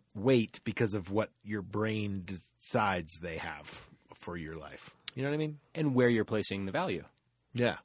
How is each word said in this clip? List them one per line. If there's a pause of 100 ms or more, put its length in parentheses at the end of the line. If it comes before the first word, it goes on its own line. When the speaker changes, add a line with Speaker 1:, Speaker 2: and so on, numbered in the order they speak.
(160)
Speaker 1:
weight
because
of
what (140)
your
brain
decides
they
have (240)
for
your
life. (180)
You
know
what
I
mean? (160)
Speaker 2:
And
where
you're
placing
the
value. (500)
Speaker 1:
Yeah.